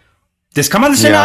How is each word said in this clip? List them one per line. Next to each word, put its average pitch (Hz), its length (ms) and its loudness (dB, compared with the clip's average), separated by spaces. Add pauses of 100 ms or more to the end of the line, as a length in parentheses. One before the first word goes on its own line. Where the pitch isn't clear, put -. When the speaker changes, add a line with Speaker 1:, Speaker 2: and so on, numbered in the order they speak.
(540)
Speaker 1:
das 147 160 -4
kann 202 120 0
man 285 120 2
sich 254 100 0
Speaker 2:
Ja. - 60 2 (160)